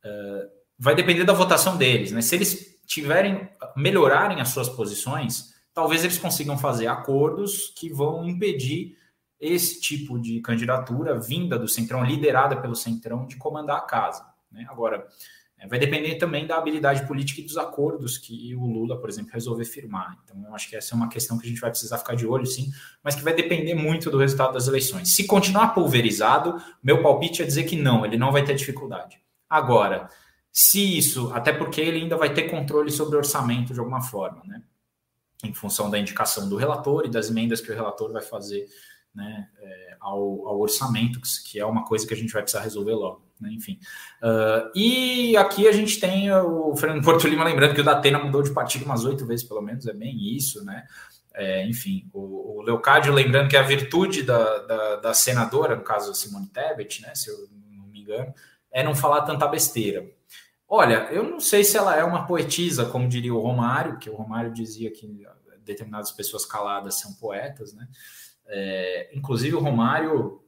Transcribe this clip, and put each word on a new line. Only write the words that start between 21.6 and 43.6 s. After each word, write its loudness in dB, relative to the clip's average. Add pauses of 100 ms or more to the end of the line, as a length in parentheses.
vai -2
precisar -6
ficar -6
de -2
olho, 0
sim, -4 (320)
mas -2
que -10
vai 2
depender 0
muito 0
do 2
resultado 4
das 0
eleições. 0
Se 2
continuar 4
pulverizado, 4 (220)
meu 6
palpite 4
é 0
dizer 0
que -2
não, 4
ele -2
não 2
vai 4
ter 2
dificuldade. -8 (280)
Agora, 4 (420)
se 4
isso, 0
até 2
porque -4
ele 0
ainda -2
vai 2
ter 0
controle 0
sobre -2
o 6
orçamento 0
de -6
alguma -4
forma, -8
né? -14 (840)
Em -8
função -4
da -2
indicação -2
do -2
relator 0
e -4
das -2
emendas 0
que -10
o -4
relator -6
vai -6
fazer, -10 (460)
né, -14 (100)
é, -20
ao, -4
ao -2
orçamento, 0
que, -8
que -8
é -2
uma -2
coisa -2
que -4
a -6
gente -6
vai -2
precisar -4
resolver -4
logo, -6 (140)
né? -10
Enfim. -10 (440)